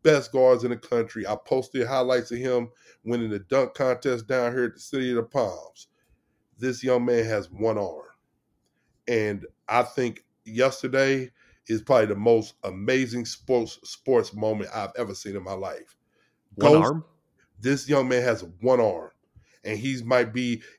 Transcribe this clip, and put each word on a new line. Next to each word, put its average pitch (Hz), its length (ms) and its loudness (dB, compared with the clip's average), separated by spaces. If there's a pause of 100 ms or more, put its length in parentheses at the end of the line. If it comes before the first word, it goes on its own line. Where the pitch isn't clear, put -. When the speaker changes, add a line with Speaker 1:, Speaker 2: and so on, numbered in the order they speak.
Speaker 1:
best 151 280 4
guards 127 320 4
in 123 60 -2
the 120 80 -4
country. 113 480 -4
I 104 100 -2
posted 127 520 -2
highlights 127 440 0
of 120 60 -6
him 123 320 -2 (340)
winning 113 280 -2
the 101 80 -4
dunk 131 340 0
contest 123 540 -2
down 123 260 -2
here 127 120 0
at 113 100 -6
the - 40 -20
City 131 300 -4
of 123 60 -2
the 117 80 0
Palms. 107 640 -6 (720)
This 123 240 -4
young 127 220 2
man 120 200 2
has 107 240 -4
one 107 300 -2
arm. 90 240 -6 (1040)
And 107 400 -2 (200)
I 117 140 2
think 123 420 -4 (220)
yesterday 131 840 0 (340)
is 110 160 -2
probably 117 240 4
the 104 100 -2
most 110 380 2 (100)
amazing 117 640 -2
sports, 117 580 -2
sports - 480 0
moment 107 440 -4
I've 101 200 -6
ever 107 200 -6
seen 101 200 -10
in 95 80 -8
my 98 100 -8
life. 90 440 -12 (560)
Speaker 2:
One 147 200 6
Speaker 1:
Ghost, 151 180 6
Speaker 2:
arm? 160 140 -6 (540)
Speaker 1:
this 131 300 -2
young 139 180 2
man 127 140 2
has 120 220 0 (180)
one 123 180 4
arm. 95 300 0 (560)
And 104 140 -4
he's 127 240 -6
might 117 300 0
be, 120 280 -4 (180)